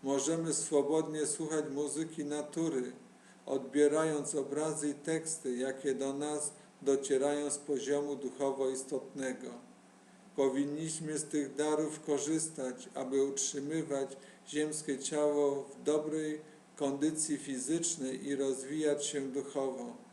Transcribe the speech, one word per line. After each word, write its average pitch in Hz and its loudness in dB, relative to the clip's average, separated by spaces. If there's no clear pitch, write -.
Możemy 151 2
swobodnie 151 2
słuchać 156 -2
muzyki 147 -4
natury, 147 -2
odbierając 147 4
obrazy 151 0
i 139 -2
teksty, 160 -2
jakie 131 0
do 135 -2
nas 147 -2
docierają 139 4
z - -2
poziomu 143 0
duchowo 131 0
istotnego. 131 -4
Powinniśmy 147 0
z - -2
tych 135 -2
darów 151 0
korzystać, 147 -2
aby 135 2
utrzymywać 139 -2
ziemskie 151 -2
ciało 147 2
w - -14
dobrej 151 0
kondycji 147 2
fizycznej 131 -2
i 139 0
rozwijać 139 0
się 143 -2
duchowo. 131 -4